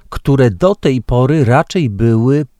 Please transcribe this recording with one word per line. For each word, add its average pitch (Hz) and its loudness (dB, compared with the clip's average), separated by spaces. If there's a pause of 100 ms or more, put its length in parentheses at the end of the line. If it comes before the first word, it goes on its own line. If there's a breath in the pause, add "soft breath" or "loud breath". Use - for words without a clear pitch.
które 135 0
do 180 0
tej 131 -2
pory 131 0
raczej 135 0
były 117 0 (140)